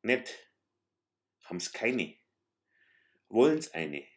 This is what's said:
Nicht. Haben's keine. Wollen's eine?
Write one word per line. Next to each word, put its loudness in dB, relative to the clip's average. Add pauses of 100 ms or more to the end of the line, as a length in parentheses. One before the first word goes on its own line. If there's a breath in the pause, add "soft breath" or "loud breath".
Nicht. 0 (920)
Haben's -8
keine. -2 (1120)
Wollen's 4
eine? -6 (120)